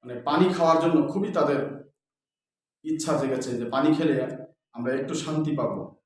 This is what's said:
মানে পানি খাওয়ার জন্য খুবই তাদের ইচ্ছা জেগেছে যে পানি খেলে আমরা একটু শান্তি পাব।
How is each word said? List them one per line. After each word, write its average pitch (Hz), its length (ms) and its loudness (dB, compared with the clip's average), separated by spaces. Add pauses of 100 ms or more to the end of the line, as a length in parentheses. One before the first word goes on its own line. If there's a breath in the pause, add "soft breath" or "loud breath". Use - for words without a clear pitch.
মানে 123 200 -10
পানি 180 320 4
খাওয়ার 165 280 4
জন্য 156 260 4
খুবই 196 240 -2
তাদের 143 600 -2 (920)
ইচ্ছা 156 340 -2
জেগেছে 131 400 -2
যে 117 80 -4
পানি 147 300 2
খেলে 147 320 2 (440)
আমরা 120 220 -4
একটু 135 200 -4
শান্তি 156 420 -2
পাব। 104 400 -4 (100)